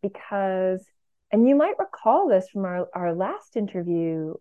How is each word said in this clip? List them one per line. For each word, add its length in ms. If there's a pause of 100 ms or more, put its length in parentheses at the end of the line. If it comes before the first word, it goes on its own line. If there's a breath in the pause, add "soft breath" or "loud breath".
because, 840 (480)
and 160
you 80
might 220
recall 500
this 220
from 160
our, 280
our 200
last 420
interview, 840